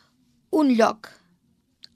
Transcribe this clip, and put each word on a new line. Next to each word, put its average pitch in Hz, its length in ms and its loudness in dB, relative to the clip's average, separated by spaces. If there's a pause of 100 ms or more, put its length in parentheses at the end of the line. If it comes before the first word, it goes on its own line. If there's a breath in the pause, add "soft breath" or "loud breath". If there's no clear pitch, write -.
(600 soft breath)
un 277 160 2
lloc - 320 -2 (880)